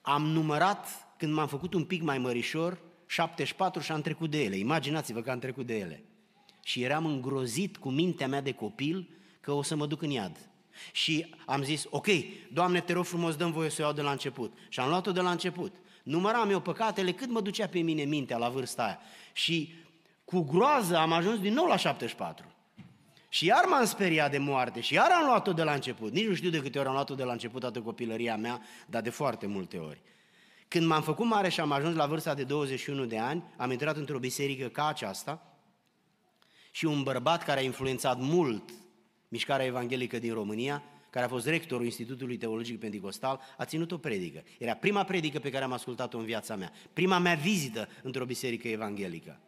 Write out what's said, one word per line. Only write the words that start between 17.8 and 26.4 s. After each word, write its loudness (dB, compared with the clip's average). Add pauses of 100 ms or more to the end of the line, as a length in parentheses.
mintea 0
la 2
vârsta -2
aia. -2 (320)
Și 0 (500)
cu 0
groază 4
am 6
ajuns 2
din 2
nou 4
la 4
șaptezeci 0
și -12
patru. -8 (840)
Și 0
iar 8
m-am 6
speriat 4
de 0
moarte 0
și -2
iar 8
am 6
luat-o 4
de 2
la 2
început. -4
Nici 2
nu 2
știu 0